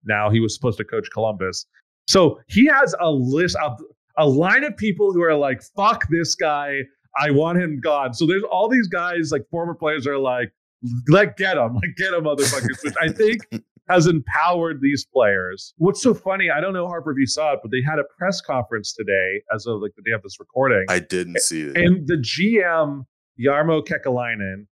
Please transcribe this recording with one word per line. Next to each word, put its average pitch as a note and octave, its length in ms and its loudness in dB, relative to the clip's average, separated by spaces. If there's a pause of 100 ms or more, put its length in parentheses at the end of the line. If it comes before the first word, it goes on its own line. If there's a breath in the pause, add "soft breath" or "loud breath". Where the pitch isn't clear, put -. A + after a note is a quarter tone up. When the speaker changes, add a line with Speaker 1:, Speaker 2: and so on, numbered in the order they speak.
Speaker 1:
Now G#2+ 260 0
he A2+ 100 4
was A2 160 0
supposed B2 240 -2
to A2 40 -4
coach G#2+ 300 -2
Columbus. G2 520 -4 (420 soft breath)
So F3+ 400 4
he A#3 200 6
has C4+ 320 4
a E3+ 100 2
list, D3 460 0
a, D3 200 -4 (420)
a D#3 100 6
line F#3 360 4
of C4 140 -6
people G3+ 360 0
who F3 80 2
are D#3+ 140 2
like, C#3 260 0 (140)
"Fuck G#3 340 0
this E3 260 0
guy. C#3+ 440 -2 (400)
I D3 120 2
want E3 280 2
him D#3+ 240 -4
gone." C#3+ 300 0
So E3 120 -2
there's F#3+ 180 2
all G#3+ 260 0
these A#3+ 180 2
guys, F3 440 -4
like, C#3+ 100 -2 (100)
former E3+ 220 -6
players D3+ 340 -4
are C#3+ 120 -2
like, B2 320 -2 (580)
"Let, F3+ 280 6
get F#3 200 -2
him, A#2+ 180 0
like, C#3+ 220 -4
get F#3+ 160 -4
him, E3+ 100 -2
motherfuckers," C3+ 600 -2
which D3 180 -6
I D#3+ 100 0
think A3 300 2 (100)
Speaker 2:
<laughs> - 380 -14
Speaker 1:
has E3+ 180 6
empowered E3 760 0
these C#3 320 0
players. G2 640 0
What's F3 240 2
so A#3 120 4
funny, F#3+ 380 -2
I D3+ 100 0
don't F#3+ 120 -4
know, F3+ 140 -4
Harper, E3+ 240 -6
if C3 60 -2
you C3+ 80 4
saw D3 280 -2
it, - 100 -4
but A2 80 -8
they B2+ 100 0
had D3+ 180 0
a C#3 40 -2 (140)
press F#3 220 -2
conference A#2+ 540 -4
today, G2 480 0 (120)
as G#2+ 120 -6
of, A2 160 -4
like, G#2 160 -6
the G#2 60 -20
day A2 100 -2
of G#2+ 80 -4
this - 180 -18
recording. B2 500 0
Speaker 2:
I F2+ 100 2
didn't F2 420 -4
see D#2+ 220 -2
it. C#2+ 120 -8
Speaker 1:
And F3 320 2
the E3 140 0
G F#3+ 420 0
M, D3+ 420 -2 (380)
Jarmo D3+ 420 2
Kekalainen A2+ 880 -6